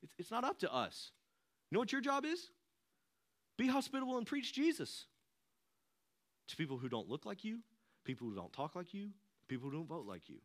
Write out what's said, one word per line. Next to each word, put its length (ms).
it's, 160
it's 140
not 140
up 160
to 120
us. 400
You 60
know 40
what 120
your 80
job 240
is? 260
Be 80
hospitable 500
and 100
preach 280
Jesus 540
to 100
people 220
who 100
don't 220
look 160
like 180
you, 140
people 220
who 80
don't 200
talk 200
like 200
you, 160
people 200
who 80
don't 120
vote 180
like 240
you. 140